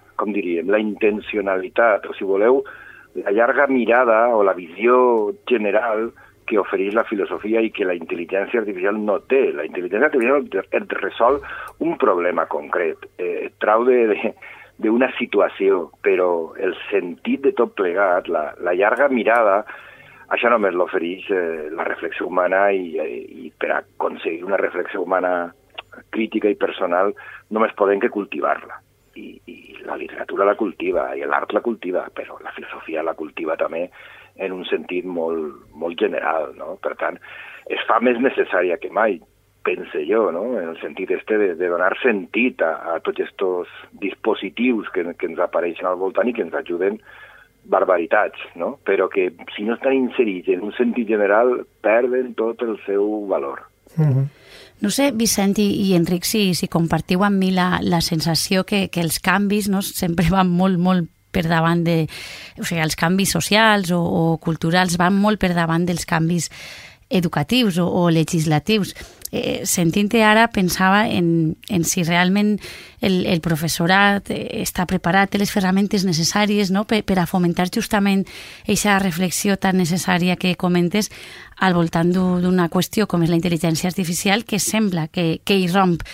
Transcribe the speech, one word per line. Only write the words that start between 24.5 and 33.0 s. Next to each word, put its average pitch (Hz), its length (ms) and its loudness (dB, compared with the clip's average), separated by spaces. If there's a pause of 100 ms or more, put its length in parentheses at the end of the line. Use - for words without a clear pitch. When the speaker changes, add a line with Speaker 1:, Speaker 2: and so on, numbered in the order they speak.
Speaker 1:
reflexió 90 420 -4
humana 90 460 -2 (560)
crítica 107 420 -2
i 101 80 2
personal 92 560 -2 (340)
només 110 300 0
podem 101 240 2
que 117 140 0
cultivar-la. 73 640 -4 (360)
I, - 260 -16
i - 160 -20 (220)
la - 180 -10
literatura - 480 -4
la 101 100 2
cultiva, 82 560 -2
i 69 140 -6
l'art 71 260 -4
la 104 140 0
cultiva, 92 420 -4
però - 320 -14
la - 140 -16
filosofia - 500 -10